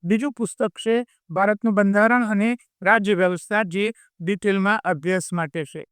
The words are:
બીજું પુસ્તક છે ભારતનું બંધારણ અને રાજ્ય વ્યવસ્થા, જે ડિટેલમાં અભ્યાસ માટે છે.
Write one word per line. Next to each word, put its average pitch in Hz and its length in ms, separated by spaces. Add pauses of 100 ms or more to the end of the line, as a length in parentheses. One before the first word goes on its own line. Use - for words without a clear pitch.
બીજું 220 300
પુસ્તક 220 440
છે 233 280 (240)
ભારતનું 202 440
બંધારણ 208 520
અને 214 320 (240)
રાજ્ય 202 320
વ્યવસ્થા, 180 500
જે 202 280 (280)
ડિટેલમાં 196 600
અભ્યાસ 175 540
માટે 165 320
છે. - 260